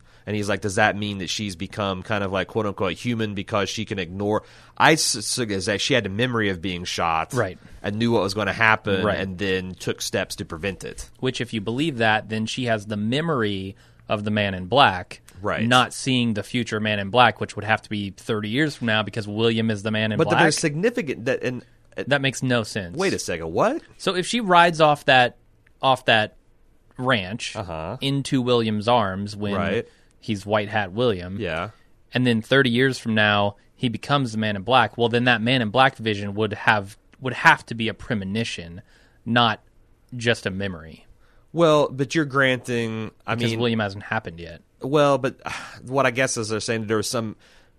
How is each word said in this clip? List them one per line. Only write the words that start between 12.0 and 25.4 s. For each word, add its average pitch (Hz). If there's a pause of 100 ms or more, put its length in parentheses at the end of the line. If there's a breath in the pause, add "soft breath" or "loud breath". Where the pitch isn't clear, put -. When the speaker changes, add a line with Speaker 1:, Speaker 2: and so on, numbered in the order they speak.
Speaker 2:
then 110
she 127
has 113
the 110
memory 107 (320 soft breath)
of 104
the 104
Man 101
in 90
Black, 98 (200)
Speaker 1:
Right. 98
Speaker 2:
not 120
seeing 123
the 101
future 113
Man 107
in 98
Black, 120
which 104
would 98
have 110
to -
be 101
thirty 107
years 139
from 117
now 107
because 104
William 113
is 101
the 110
Man 110
in 104
Speaker 1:
But 165
Speaker 2:
Black. 202
Speaker 1:
there's 147
significant 165
that, 127
and, 123 (320)
uh, 98
Speaker 2:
That 143
makes 135
no 123
sense. 95
Speaker 1:
Wait 185
a 90
second, 82
what? 202 (160)
Speaker 2:
So 185
if 180
she 240
rides 175
off 151
that, 127 (440)